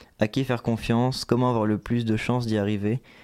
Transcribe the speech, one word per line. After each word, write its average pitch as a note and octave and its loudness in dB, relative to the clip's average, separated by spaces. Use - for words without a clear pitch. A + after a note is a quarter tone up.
À G#2+ 2
qui C3+ -2
faire B2 -2
confiance ? A#2 0
Comment B2+ 2
avoir A#2 2
le G#2+ 2
plus A#2+ -2
de A2 0
chances B2 -2
d'y A2 0
arriver ? G#2 0